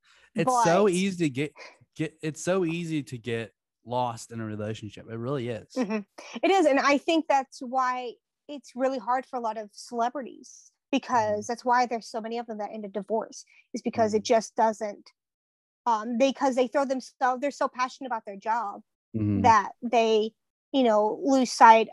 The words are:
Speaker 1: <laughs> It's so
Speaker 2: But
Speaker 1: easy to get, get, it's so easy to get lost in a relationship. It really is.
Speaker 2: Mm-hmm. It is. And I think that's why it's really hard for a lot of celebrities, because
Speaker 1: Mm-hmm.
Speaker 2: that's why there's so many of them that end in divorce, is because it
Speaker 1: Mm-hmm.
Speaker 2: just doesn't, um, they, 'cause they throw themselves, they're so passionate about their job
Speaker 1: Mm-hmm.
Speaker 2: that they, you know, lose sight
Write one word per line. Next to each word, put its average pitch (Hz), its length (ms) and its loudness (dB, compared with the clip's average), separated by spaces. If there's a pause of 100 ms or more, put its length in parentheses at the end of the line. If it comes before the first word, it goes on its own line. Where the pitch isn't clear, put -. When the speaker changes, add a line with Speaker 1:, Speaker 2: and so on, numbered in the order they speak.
Speaker 1:
<laughs> - 260 -20
It's 240 300 2
so 175 200 4
Speaker 2:
But 202 80 4
Speaker 1:
easy 180 320 -2
to 151 60 0
get, 139 220 -6 (440)
get, - 260 -6
it's 156 220 -8
so 185 200 0
easy 160 380 -4
to 123 160 -12
get 113 340 -6 (320)
lost 120 480 -4
in 113 80 -10
a 110 40 -8
relationship. 107 640 -10
It 113 60 -10
really 120 320 -6
is. 113 240 -10
Speaker 2:
Mm-hmm. 220 280 -4 (420)
It 349 80 2
is. 381 160 4
And 277 120 4
I 269 200 2
think 330 280 -2
that's 269 340 -2
why 254 520 -4 (340)
it's 285 300 -16
really 262 220 -2
hard 247 280 -2
for - 100 -10
a 247 40 -8
lot 220 160 -6
of 214 160 -12
celebrities, - 1000 -8 (220)
because - 220 -2 (260)
Speaker 1:
Mm-hmm. - 80 -
Speaker 2:
that's 233 160 -8
why 247 220 2
there's 233 200 -6
so 233 140 -8
many 226 180 -8
of 233 80 -8
them 220 120 -10
that 208 120 -8
end 214 140 -12
in 196 60 -12
divorce, 208 540 -6 (280)
is 240 80 -6
because 220 320 0
it 214 60 4
Speaker 1:
Mm-hmm. 202 60 -8 (100)
Speaker 2:
just 220 220 0
doesn't, 220 540 -2 (760)
um, 226 320 0
they, 269 160 4
'cause 269 200 0
they 262 140 2
throw 285 160 0
themselves, 254 560 -2
they're 285 100 -2
so 277 180 -2
passionate 254 400 -6
about 226 180 -6
their 202 100 -12
job 214 460 -6 (340)
Speaker 1:
Mm-hmm. 104 260 0
Speaker 2:
that 220 300 4 (100)
they, 220 500 2 (400)
you 269 100 4
know, 214 420 4
lose 269 260 4
sight 226 420 10